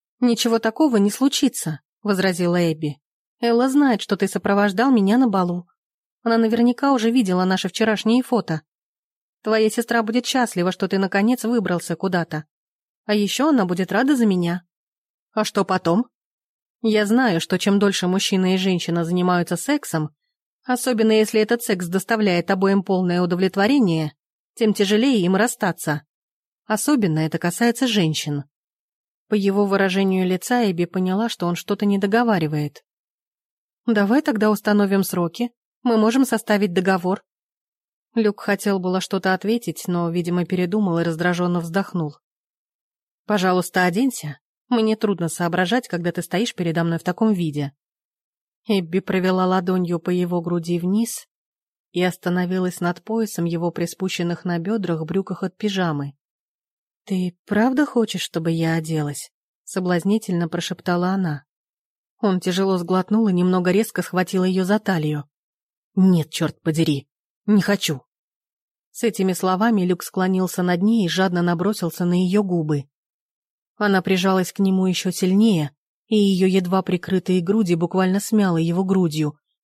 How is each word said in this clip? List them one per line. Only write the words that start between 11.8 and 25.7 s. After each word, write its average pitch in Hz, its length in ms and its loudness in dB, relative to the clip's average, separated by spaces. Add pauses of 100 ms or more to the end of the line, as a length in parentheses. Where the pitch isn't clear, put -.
куда-то. 170 500 -4 (600)
А 208 100 -2
ещё 208 340 0
она 247 160 4
будет 175 260 -2
рада 269 240 2
за 240 100 2
меня». 175 380 0 (720)
«А 214 100 -2
что 202 220 -2
потом?» 185 400 0 (800)
«Я 214 220 2
знаю, 214 360 2
что - 160 -2
чем 202 220 2
дольше 196 280 0
мужчина 185 460 0
и 190 40 0
женщина 175 460 -2
занимаются 180 520 0
сексом, 170 600 -4 (480)
особенно 240 480 0
если 220 300 2
этот 233 220 0
секс 180 240 -4
доставляет 190 640 0
обоим 196 320 2
полное 180 380 0
удовлетворение, 180 920 0 (420)
тем 214 180 0
тяжелее 214 480 2
им 180 140 2
расстаться. 185 680 -2 (640)